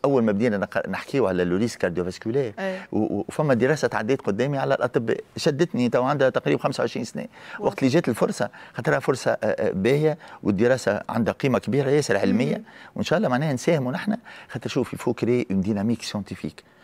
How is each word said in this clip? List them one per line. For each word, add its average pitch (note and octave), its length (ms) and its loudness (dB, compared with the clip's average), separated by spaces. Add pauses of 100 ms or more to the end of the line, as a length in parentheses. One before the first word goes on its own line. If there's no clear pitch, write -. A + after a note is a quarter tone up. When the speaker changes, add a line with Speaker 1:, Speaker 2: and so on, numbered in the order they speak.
Speaker 1:
اول C3+ 180 4
ما A2 100 4
بدينا G2+ 340 0
نق-، - 220 -4
نحكيو G2+ 380 -2
على F2+ 180 2
لو F2+ 120 2
ريسك A#2 220 -2
كارديوفاسكولير G2 800 -2
Speaker 2:
أي. F#3+ 200 -6 (140)
Speaker 1:
و-، - 60 0
و-، G#2 300 -2
وفما D3+ 260 2
دراسه B2+ 340 2
تعديت A2+ 340 0
قدامي B2+ 360 0
على C3+ 160 0
الاطباء A#2+ 460 0 (160)
شدتني C3+ 520 0
تو B2 140 2
عندها C3+ 280 2
تقريبا C#3 320 0
خمسة C#3 180 -2
وعشرين B2+ 240 -2
سنه - 180 -10
Speaker 2:
واضح. - 420 -16
Speaker 1:
وقت - 140 0
اللي C3 120 2
جات E3 180 2
الفرصه C3 420 -2 (240)
خاطرها C#3 240 0
فرصه، C3 320 0
آه، A2+ 140 2
آه، G#2+ 260 0
باهيه C#3+ 480 2 (240)
والدراسه G#2+ 640 2
عندها G#2+ 260 0
قيمه B2+ 240 2
كبيره C3+ 320 0
ياسر C#3+ 260 2
علميه G#2+ 400 2
Speaker 2:
مم. - 60 -10 (320)
Speaker 1:
وان G#2+ 100 -4
شاء D#3 120 2
الله G3 120 0
معناها C3+ 240 2
نساهموا C3 400 0
نحن - 240 -2 (320)
خاطر B2 220 -8
شوف - 240 -2
يفو - 180 -2
كري A#2+ 380 0
اون F#2+ 100 2
ديناميك G#2 420 0
سيانتيفيك - 600 -8 (220)